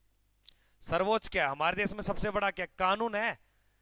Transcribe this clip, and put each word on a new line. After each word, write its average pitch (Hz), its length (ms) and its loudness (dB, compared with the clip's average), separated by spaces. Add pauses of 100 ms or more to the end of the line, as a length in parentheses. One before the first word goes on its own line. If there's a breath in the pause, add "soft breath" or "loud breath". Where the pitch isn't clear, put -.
(800 loud breath)
सर्वोच्च 190 480 0
क्या 175 160 2
है? 139 60 2
हमारे 156 260 0
देश 202 160 0
में 208 100 -6
सबसे 202 280 0
बड़ा 202 200 0
क्या? 185 160 -6
कानून 208 480 0
है। 214 240 -2 (440)